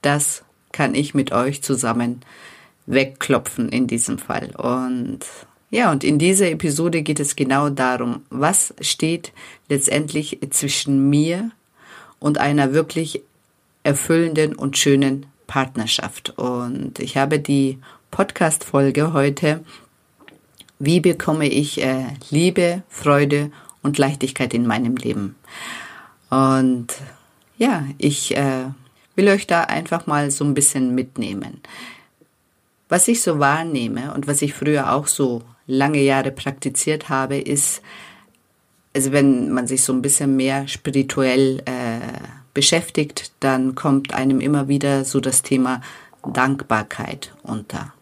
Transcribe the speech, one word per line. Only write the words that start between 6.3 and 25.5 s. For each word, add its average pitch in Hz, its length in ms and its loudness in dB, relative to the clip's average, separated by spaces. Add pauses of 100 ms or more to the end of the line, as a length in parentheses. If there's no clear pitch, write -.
Episode 165 520 0
geht 151 180 -2
es 143 160 -4
genau 139 340 2
darum, 127 600 -2
was 151 500 0
steht - 540 -4 (340)
letztendlich 147 720 -2 (120)
zwischen 139 580 2
mir 165 420 0 (680)
und 147 180 0
einer 143 340 2
wirklich 156 520 -2 (600)
erfüllenden 156 720 0
und 139 220 -4
schönen 139 480 4 (220)
Partnerschaft. - 920 -4
Und 123 600 -4
ich - 180 -6
habe 143 220 2
die 139 400 0 (320)
Podcast-Folge 156 1000 0
heute, 151 500 0 (1160)
wie 160 200 4
bekomme 156 480 2
ich, 147 340 0
äh, 131 240 0 (240)
Liebe, 175 600 2
Freude 147 600 2 (300)
und 143 160 -2
Leichtigkeit 135 560 0
in 120 140 0
meinem 117 280 0
Leben? 104 400 -4 (920)